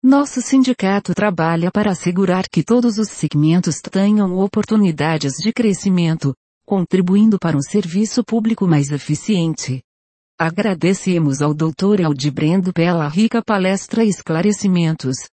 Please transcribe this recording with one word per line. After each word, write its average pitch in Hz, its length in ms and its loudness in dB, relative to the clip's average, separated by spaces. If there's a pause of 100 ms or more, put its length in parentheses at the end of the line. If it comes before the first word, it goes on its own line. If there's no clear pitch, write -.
Nosso 277 380 2
sindicato 208 720 0
trabalha 170 560 0
para 208 200 0
assegurar 180 580 -2
que 156 160 0
todos 240 320 2
os 214 140 -2
segmentos 156 720 0
tenham 196 560 0
oportunidades 165 960 0
de - 180 -4
crescimento, 175 840 0 (300)
contribuindo 190 760 2
para 165 160 -2
um 139 60 0
serviço 202 640 -2
público 220 420 -2
mais 143 240 2
eficiente. 151 920 -4 (560)
Agradecemos 170 1040 0
ao 147 100 2
doutor 160 480 0
Aldibrando 156 720 0
pela 170 360 0
rica 220 360 0
palestra 196 580 0
e 220 60 2
esclarecimentos 170 1080 0 (180)